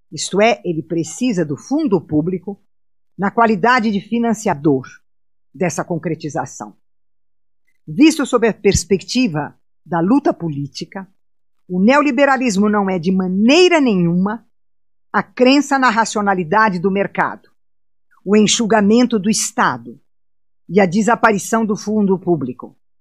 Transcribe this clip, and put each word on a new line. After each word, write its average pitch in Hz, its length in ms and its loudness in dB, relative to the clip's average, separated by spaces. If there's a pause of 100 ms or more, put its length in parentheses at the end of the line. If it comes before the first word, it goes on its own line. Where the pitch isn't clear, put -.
(100)
Isto 175 300 -4
é, 220 240 2
ele 160 200 -4
precisa 175 600 -2
do 147 120 -6
fundo 262 440 -2
público 180 640 -6 (540)
na 190 140 -2
qualidade 226 580 2
de 196 100 -2
financiador 180 840 -2 (680)
dessa 170 320 -4
concretização. 151 920 -8 (1080)
Visto 277 400 0
sob 233 220 -2
a 202 80 0
perspectiva 190 1040 -2 (260)
da 170 160 -4
luta 277 320 0
política, 165 800 -10 (540)
o 185 160 -2
neoliberalismo 262 840 2
não 208 200 0
é 185 120 -2
de 165 100 -2
maneira 226 720 2
nenhuma 190 640 0 (680)
a 208 120 -2
crença 277 520 2
na 262 140 2
racionalidade 202 880 0
do 180 120 -2
mercado, 180 600 -4 (760)
o 190 100 0
enxugamento 214 840 2
do 185 100 -4
Estado 127 720 -4 (680)
e 175 140 0
a 196 60 4
desaparição 226 800 0
do 208 120 -2
fundo 208 420 0
público, 135 600 -4 (220)